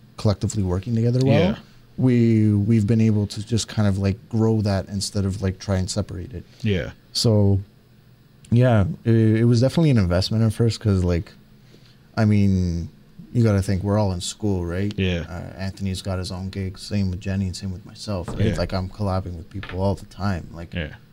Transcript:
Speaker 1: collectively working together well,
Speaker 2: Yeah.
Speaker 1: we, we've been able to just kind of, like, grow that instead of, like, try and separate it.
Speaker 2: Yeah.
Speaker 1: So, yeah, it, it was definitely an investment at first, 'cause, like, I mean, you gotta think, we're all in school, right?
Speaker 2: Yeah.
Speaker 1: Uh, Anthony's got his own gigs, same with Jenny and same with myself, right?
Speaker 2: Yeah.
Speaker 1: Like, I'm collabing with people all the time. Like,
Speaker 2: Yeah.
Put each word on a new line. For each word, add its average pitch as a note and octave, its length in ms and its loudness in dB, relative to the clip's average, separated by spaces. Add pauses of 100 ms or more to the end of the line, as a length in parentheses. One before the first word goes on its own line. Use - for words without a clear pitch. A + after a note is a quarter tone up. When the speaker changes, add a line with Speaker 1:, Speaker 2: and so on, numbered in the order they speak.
(160)
Speaker 1:
collectively G#2 460 -2
working F#2+ 320 -2
together A#2+ 300 2
well, C#3 160 4
Speaker 2:
Yeah. F#3+ 160 2 (400)
Speaker 1:
we, A#2 560 4
we've G#2 340 2
been A2+ 140 4
able G#2+ 280 4
to G#2 180 -10
just A2+ 220 -2
kind G#2 180 -2
of, G2 120 0
like, G2 180 0 (120)
grow A2 340 2
that G2 260 0
instead G2 360 -4
of, G2 180 -4
like, F#2+ 160 -2
try G2 180 -2
and F#2 120 -2
separate F#2+ 440 -6
it. E2+ 120 -12 (180)
Speaker 2:
Yeah. F#2 280 -2 (220)
Speaker 1:
So, G2+ 480 2 (920)
yeah, A#2 340 4 (200)
it, A2+ 100 4
it A2 300 4
was A#2+ 160 4
definitely D3 300 2
an B2 80 4
investment G2 440 2
at A2+ 100 2
first, A#2 280 0
'cause, G2 240 2
like, F2 280 -2 (840)
I A2+ 80 2
mean, F#2+ 640 2 (440)
you A#2+ 120 2
gotta G2+ 180 4
think, F#2+ 220 -2
we're G2+ 140 0
all F#2+ 140 0
in F2+ 80 -6
school, F#2 460 -4
right? F#2+ 300 -4
Speaker 2:
Yeah. F2+ 320 -2
Speaker 1:
Uh, F2 280 -12
Anthony's F#2+ 460 -6
got F#2 160 -4
his F#2 140 -8
own F#2+ 160 -8
gigs, F#2+ 340 -8
same G2 280 -2
with F2+ 100 -6
Jenny G2 260 -2
and F2 80 -6
same G2 160 -10
with F2 160 -12
myself, F#2 420 -8
right? - 180 -4
Speaker 2:
Yeah. G2+ 100 0
Speaker 1:
Like, F2 160 -4
I'm F#2 160 -4
collabing F#2+ 480 -4
with E2 140 -14
people F#2+ 300 -8
all G2 140 0
the - 120 -12
time. F#2 460 -6
Like, E2+ 220 -14
Speaker 2:
Yeah. E2 200 -6 (180)